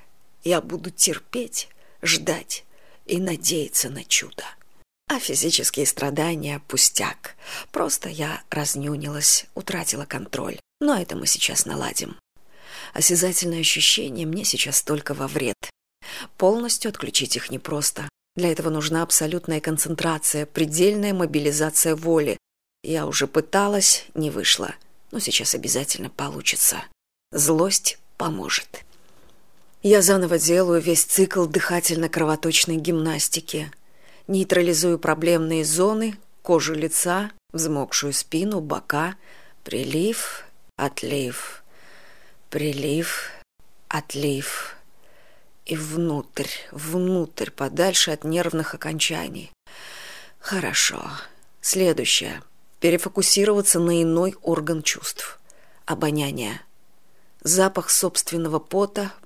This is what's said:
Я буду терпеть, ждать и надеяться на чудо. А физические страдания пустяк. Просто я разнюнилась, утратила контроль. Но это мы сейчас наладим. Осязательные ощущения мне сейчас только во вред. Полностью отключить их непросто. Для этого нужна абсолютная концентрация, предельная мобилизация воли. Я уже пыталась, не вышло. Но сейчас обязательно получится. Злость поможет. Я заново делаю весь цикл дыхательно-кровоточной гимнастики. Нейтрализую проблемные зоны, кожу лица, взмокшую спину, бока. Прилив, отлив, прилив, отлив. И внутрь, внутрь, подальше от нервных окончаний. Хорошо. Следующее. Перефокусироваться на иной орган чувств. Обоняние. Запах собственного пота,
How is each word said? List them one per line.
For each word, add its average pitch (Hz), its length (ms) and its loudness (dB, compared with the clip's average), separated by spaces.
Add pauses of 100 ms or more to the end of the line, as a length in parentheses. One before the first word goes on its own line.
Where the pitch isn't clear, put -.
(440)
Я 170 160 2
буду 170 300 -8
терпеть, - 800 -4 (340)
ждать 165 600 -2 (420)
и 175 120 0
надеяться 170 720 -2
на 139 140 -10
чудо. - 400 -2 (680)
А 285 80 2
физические 135 680 0
страдания 147 840 -2
пустяк. - 680 0 (380)
Просто 170 380 -2
я 156 400 -6
разнюнилась, 147 1040 0
утратила 170 500 -4
контроль. - 540 -8 (220)
Но 285 200 4
это 170 160 -6
мы - 100 -4
сейчас - 380 0
наладим. - 520 -4 (760)
Осязательные 175 680 2
ощущения 156 640 2
мне 180 180 -4
сейчас - 380 0
только 147 320 -2
во 139 120 -4
вред. 131 300 -2 (800)
Полностью 226 540 2
отключить - 460 -2
их - 140 -8
непросто. 147 580 -4 (280)
Для 175 160 2
этого 160 160 0
нужна 156 340 0
абсолютная 165 580 0
концентрация, 156 840 -2
предельная 190 720 2
мобилизация 151 800 2
воли. 160 400 2 (460)
Я 151 240 -2
уже 147 200 0
пыталась, 196 800 2 (100)
не 156 160 -2
вышло. 90 440 0 (360)
Но 226 100 -6
сейчас - 340 0
обязательно - 560 -2
получится. - 720 0 (480)
Злость 160 640 2 (200)
поможет. - 640 -4 (1000)
Я 202 200 8
заново 175 360 4
делаю 170 440 4
весь 165 220 2
цикл 190 420 4
дыхательно-кровоточной 165 1300 0
гимнастики. 156 920 -2 (580)
Нейтрализую 175 680 4
проблемные 160 680 2
зоны, 208 540 2 (240)
кожу 160 320 2
лица, 175 560 0 (220)
взмокшую 147 600 -2
спину, 190 480 -2
бока. 156 560 -2 (480)
Прилив, 156 800 -2 (320)
отлив, - 880 -4 (840)
прилив, 147 800 -2 (580)
отлив. 143 880 -4 (880)
И 165 120 -6
внутрь, 156 720 -4 (220)
внутрь, 170 800 -2
подальше 170 600 0
от 151 140 -6
нервных 165 500 -2
окончаний. 160 760 -4 (880)
Хорошо. - 720 -2 (520)
Следующее. 160 800 2 (380)
Перефокусироваться 196 1000 4
на 170 240 4
иной 170 400 2
орган 160 400 0
чувств. - 560 -6 (480)
Обоняние. 147 720 -2 (800)
Запах 190 460 2
собственного 165 720 0
пота, 196 540 -2 (140)